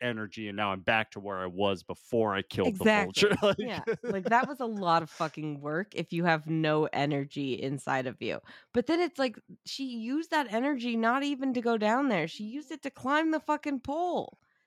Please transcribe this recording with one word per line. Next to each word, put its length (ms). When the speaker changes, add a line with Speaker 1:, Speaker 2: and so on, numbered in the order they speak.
Speaker 1:
energy, 460
and 80
now 160
I'm 100
back 300
to 80
where 200
I 60
was 380
before 500
I 80
killed 360
the 80
vulture." 440
<laughs> 60
Speaker 2:
Exactly. 60
Speaker 1:
Like 160
Speaker 2:
Yeah. 260
Like, 200
that 180
was 140
a 60
lot 360
of 80
fucking 500
work 340
if 180
you 120
have 240
no 440
energy 640
inside 520
of 140
you. 200
But 120
then 140
it's 180
like, 200
she 180
used 460
that 220
energy 440
not 260
even 320
to 60
go 180
down 300
there. 200
She 160
used 260
it 120
to 80
climb 400
the 100
fucking 400
pole 580